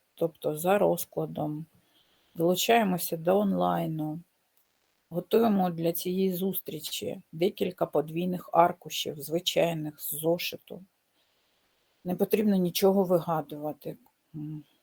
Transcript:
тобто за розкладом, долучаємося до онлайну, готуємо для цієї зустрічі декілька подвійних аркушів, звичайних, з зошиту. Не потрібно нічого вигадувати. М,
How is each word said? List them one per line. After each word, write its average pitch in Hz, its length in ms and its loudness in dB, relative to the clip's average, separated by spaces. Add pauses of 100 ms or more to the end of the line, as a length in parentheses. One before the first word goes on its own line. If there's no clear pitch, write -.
(140)
тобто 156 420 -2
за 185 220 2
розкладом, 160 880 -2 (680)
долучаємося 180 800 2
до 175 220 2
онлайну, 170 840 0 (920)
готуємо 196 560 2
для 165 220 0
цієї 185 400 0
зустрічі 185 880 -6 (100)
декілька 175 540 -2
подвійних 165 640 -4
аркушів, - 680 0
звичайних, 156 800 -2
з - 140 -8
зошиту. 170 680 -4 (1200)
Не 180 120 -4
потрібно 202 400 2
нічого 190 480 4
вигадувати. 151 920 -2 (380)
М, 151 300 -10 (180)